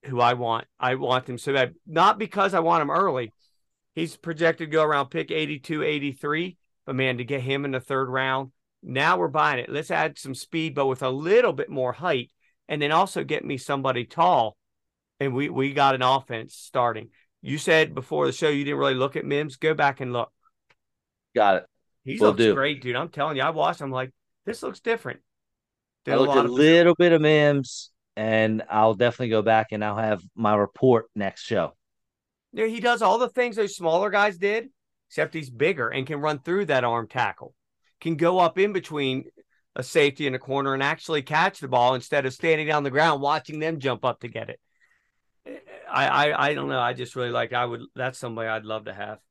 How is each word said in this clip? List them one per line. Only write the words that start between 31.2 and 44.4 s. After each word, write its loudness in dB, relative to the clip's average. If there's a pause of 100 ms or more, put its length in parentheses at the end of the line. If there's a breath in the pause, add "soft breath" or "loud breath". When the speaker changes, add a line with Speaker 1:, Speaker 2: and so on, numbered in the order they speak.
Speaker 2:
show. -2 (800)
Speaker 1:
Yeah, -4
he -6
does 0
all 4
the 0
things -2
those -2
smaller 0
guys 2
did, -2 (400)
except -2
he's -10
bigger 0
and -4
can -6
run -2
through -2
that 2
arm 0
tackle, -4 (460)
can -2
go 2
up 2
in 2
between -4 (520)
a -6
safety 2
and -2
a -6
corner -2
and -2
actually -2
catch 0
the -10
ball 4
instead -2
of -2
standing 0
down 0
the -2
ground 2
watching -2
them -4
jump -2
up -2
to -12
get -10